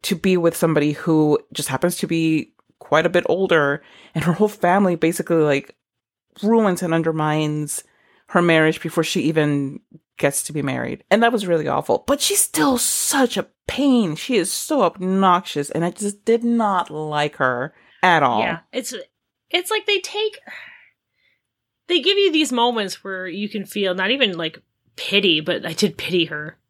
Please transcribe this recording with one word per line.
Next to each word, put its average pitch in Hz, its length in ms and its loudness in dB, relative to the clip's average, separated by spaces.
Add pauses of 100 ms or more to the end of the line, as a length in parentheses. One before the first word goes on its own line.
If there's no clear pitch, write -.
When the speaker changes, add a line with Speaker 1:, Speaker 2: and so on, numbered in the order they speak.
Speaker 1:
to - 140 -2
be 185 200 2
with 170 200 2
somebody 151 360 2
who 151 460 2 (160)
just - 140 -6
happens 180 300 0
to - 80 -4
be 160 440 -2 (300)
quite 156 260 0
a 170 40 2
bit 175 180 2
older, 160 540 2 (320)
and 156 100 -2
her 170 100 2
whole 208 140 2
family 190 460 2
basically, 165 420 0
like, 147 380 0 (680)
ruins 208 400 4
and 170 100 -2
undermines 156 920 -2 (460)
her 175 140 2
marriage 160 400 4
before 165 220 -2
she - 180 -2
even 147 580 0 (380)
gets 143 260 0
to - 80 -12
be 151 100 -4
married. 131 480 -6
And 214 120 4
that 233 100 2
was 214 140 -2
really 165 200 0
awful. 139 400 -2
But 285 140 -2
she's - 200 0
still 285 360 0
such - 600 0
a 190 100 -4 (200)
pain. 247 500 2
She 254 200 -4
is 180 160 0
so 294 300 -2
obnoxious, 185 880 0
and 165 140 -2
I 175 80 -2
just 202 340 -8
did 226 180 2
not 220 460 0
like 151 460 -4
her 127 360 -2 (300)
at 170 200 6
all. 120 180 4
Speaker 2:
Yeah, 165 180 -2 (140)
it's, 254 200 -6 (580)
it's 359 200 -4
like 427 160 -2
they 403 140 0
take, 427 380 -6 (1500)
they 349 140 0
give 392 180 2
you 392 140 4
these 302 200 0
moments 233 500 -2
where 185 240 -10
you 196 220 -8
can 202 160 -8
feel 190 300 -2
not 185 160 -2
even, 240 260 0
like, 160 240 -8 (360)
pity, 160 440 2
but 151 240 -4
I 165 80 -8
did 170 240 0
pity 170 300 -2
her. 151 320 -12 (120)